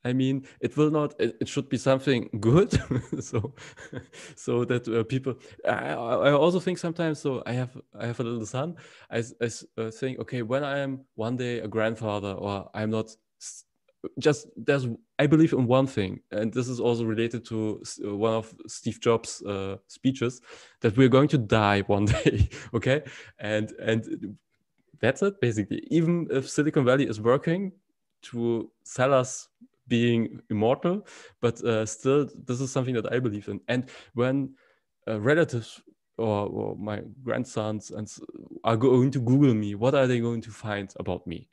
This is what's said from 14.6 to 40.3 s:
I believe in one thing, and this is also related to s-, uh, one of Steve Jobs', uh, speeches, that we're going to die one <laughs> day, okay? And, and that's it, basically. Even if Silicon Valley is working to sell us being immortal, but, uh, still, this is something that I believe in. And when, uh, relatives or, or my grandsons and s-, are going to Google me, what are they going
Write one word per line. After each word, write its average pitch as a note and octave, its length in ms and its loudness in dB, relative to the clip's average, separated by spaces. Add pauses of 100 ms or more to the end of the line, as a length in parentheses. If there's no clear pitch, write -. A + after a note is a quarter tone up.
I D3 80 4
believe D#3 240 6
in B2 160 2
one C3 180 4
thing, G2+ 320 -4 (140)
and G#2+ 200 -2
this B2 160 -4
is B2 120 -6
also A#2 240 0
related A2+ 420 -2
to A2 360 -4
s-, - 220 -14
uh, G#2 120 -4
one A2+ 180 2
of A2 180 -4 (140)
Steve - 340 -8
Jobs', - 420 0
uh, G2 340 -6 (100)
speeches, - 540 -4 (400)
that A2+ 160 2
we're C3 140 8
going C#3+ 180 8
to D3+ 100 4
die G#2 440 4
one G2+ 240 2
<laughs> C4 180 2
day, - 240 4 (260)
okay? B2+ 280 0 (360)
And, G#2+ 320 -2 (100)
and A2 560 -2 (640)
that's - 240 0
it, G3+ 180 -2
basically. G#2+ 520 -2
Even E3+ 400 4
if C3 180 -2
Silicon D3 340 2
Valley B2+ 220 4
is G#2+ 140 -4
working E3 500 2 (520)
to A#2 460 -2 (140)
sell C3+ 320 0
us B2+ 320 0 (420)
being A#2 600 2
immortal, C3 560 0 (360)
but, A#2 240 -2
uh, A2 200 2
still, C3+ 440 0 (180)
this B2 140 -4
is C3 100 -4
something C3 240 -2
that A2 180 -2
I A#2 60 0
believe G#2+ 300 -4
in. G2+ 200 -8
And B2+ 220 -2 (240)
when, C3 400 0 (540)
uh, A2 120 -4
relatives B2+ 600 0 (340)
or, G#2 300 0
or G#2 300 -6
my G#2 260 -8 (220)
grandsons A2+ 640 -4
and G#2+ 160 -8
s-, - 140 -20 (420)
are A#2 140 4
going B2+ 340 6
to C3+ 100 -2
Google B2+ 340 6
me, G#2 200 0
what A#2+ 200 2
are C3+ 120 4
they B2 140 2
going A#2 220 -2